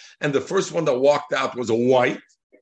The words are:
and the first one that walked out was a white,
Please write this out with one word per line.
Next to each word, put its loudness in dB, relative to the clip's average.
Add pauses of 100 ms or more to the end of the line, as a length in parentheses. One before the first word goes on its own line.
(200)
and -4
the 0
first -4
one -4
that 0
walked 2
out -4
was -4
a 2
white, 2 (400)